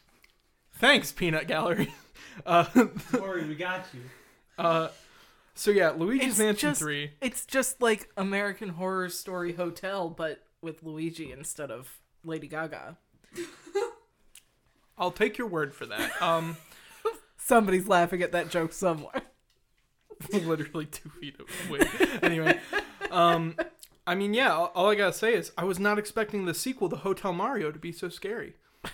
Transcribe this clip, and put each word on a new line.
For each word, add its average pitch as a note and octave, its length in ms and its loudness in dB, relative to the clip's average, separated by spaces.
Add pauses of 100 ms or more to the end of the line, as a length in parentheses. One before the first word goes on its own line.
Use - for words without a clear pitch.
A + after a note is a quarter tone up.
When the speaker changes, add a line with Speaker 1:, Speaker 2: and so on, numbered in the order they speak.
(720)
Speaker 1:
Thanks, A#3+ 380 4
Peanut D#3+ 360 0
Gallery. - 520 0
<laughs> - 40 -20 (420)
Uh, F3 240 6
<laughs> - 40 -10
Speaker 2:
Don't - 480 4
worry, F#3 240 -4
we D3+ 100 -6
got F#3 380 -6
you. B2+ 60 -14 (580)
Speaker 1:
uh, E3+ 320 2 (680)
so - 160 4
yeah, F#3 180 6
Luigi's A#3+ 420 2
Speaker 3:
It's G3+ 80 2
Speaker 1:
Mansion G#3 300 2
Speaker 3:
just, F#3+ 120 0
Speaker 1:
three. D3 300 -4 (100)
Speaker 3:
it's - 240 -4
just - 360 -2
like A3 340 2
American G3 540 -2
Horror F#3 400 -4
Story F3 440 -6
Hotel, F3 560 -6
but D#3+ 340 -8 (180)
with D#3+ 220 -12
Luigi D#3+ 480 -8
instead C#3+ 400 -12
of B2 280 -14 (240)
Lady D#3+ 240 -8
Gaga. D3+ 500 -10 (380)
<laughs> - 1600 -12
Speaker 1:
I'll F3+ 140 -2
take G#3+ 260 0
your A#3+ 100 -4
word D#3 260 -4
for - 140 -12
that. G#2+ 340 -4
Um, E3 340 2 (420)
<laughs> - 400 -6
Speaker 3:
Somebody's F#3+ 500 4
laughing F3 340 4
at E3+ 120 0
that F3 160 0
joke E3 240 0
somewhere. E3+ 480 -2 (560)
<laughs> - 540 -18
Speaker 1:
literally D#3+ 540 -2
two - 240 -14
feet D3 260 -14 (320)
away. - 120 -4 (420)
Anyway, E4+ 380 2 (520)
um, - 440 4 (520)
I F3 80 -2
mean, G3+ 180 0
yeah, A#3 200 4
all, E3 220 0
all F#3 140 4
I G#3+ 60 4
gotta G3+ 180 2
say A3+ 200 2
is E3+ 240 0
I E3+ 80 -2
was F#3 140 0
not G#3 200 2
expecting G#3 460 -2
the E3+ 80 0
sequel A#3 360 -2
to F#3+ 80 -4
Hotel F#3 360 -2
Mario F#3+ 380 -2
to D#3 80 -16
be E3 120 -8
so F3+ 160 -8
scary. G3 520 -10
<laughs> - 60 -20 (280)